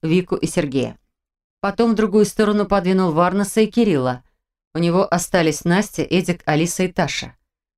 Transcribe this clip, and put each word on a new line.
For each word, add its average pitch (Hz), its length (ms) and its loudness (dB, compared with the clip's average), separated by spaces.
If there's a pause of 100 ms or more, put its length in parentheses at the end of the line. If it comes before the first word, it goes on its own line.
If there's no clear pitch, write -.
Вику 175 340 0
и - 100 -4
Сергея. 135 520 -4 (640)
Потом 220 320 0
в - 20 0
другую 208 320 2
сторону 208 400 0
подвинул 190 460 0
Варнаса 185 500 0
и 214 40 2
Кирилла. 143 580 0 (500)
У 160 40 -6
него 170 300 2
остались 170 560 0
Настя, 175 380 0
Эдик, 175 420 -2
Алиса 156 380 0
и 185 100 -4
Таша. - 440 -6 (420)